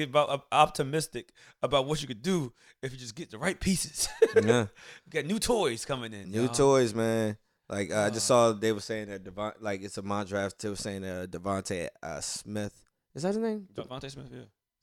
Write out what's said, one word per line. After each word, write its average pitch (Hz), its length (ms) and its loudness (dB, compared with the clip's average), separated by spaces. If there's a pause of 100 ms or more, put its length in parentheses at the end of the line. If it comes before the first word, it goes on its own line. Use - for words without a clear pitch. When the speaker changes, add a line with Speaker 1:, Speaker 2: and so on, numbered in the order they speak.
Speaker 1:
about, 147 200 4
uh, 139 80 0 (140)
optimistic 147 800 2 (300)
about 131 240 2
what 147 160 -2
you 147 60 -8
could 113 140 -8
do 160 320 0 (280)
if 131 120 -8
you 131 40 -16
just 120 180 -14
get 170 160 -12
the 110 60 -14
right 160 220 -4
pieces. - 540 -2
<laughs> - 60 -16 (160)
Speaker 2:
Yeah. 113 320 4 (380)
Speaker 1:
We - 60 -20
got 151 140 -4
new 202 140 -2
toys 160 460 0
coming 123 260 -6
in, 98 180 -10
Speaker 2:
New 110 140 0
Speaker 1:
y'all. 120 100 0
Speaker 2:
toys, 135 400 6
man. 113 440 0 (320)
Like, 101 200 -2
uh, 104 120 2
I 101 80 4
just 110 200 -2
Speaker 1:
Uh. 120 220 8
Speaker 2:
saw - 0 -
they 110 220 2
were 101 80 -4
saying 107 260 -6
that 98 160 -12
Devon-, 101 380 -6
like, 101 200 -4
it's 101 160 -10
a 104 40 -8
mock 101 260 -2
draft. 98 340 -2
They 110 60 -6
were 101 80 -4
saying, 98 300 -6
uh, 92 240 -6
Devontae, 92 580 -4 (160)
uh, 78 160 -8
Smith. - 640 -8 (320)
Is 131 80 -10
that 185 60 0
his 202 80 -2
name? 214 360 -6
Speaker 1:
Devontae 135 380 -10
Smith, 131 180 -16
yeah. 123 120 -18 (420)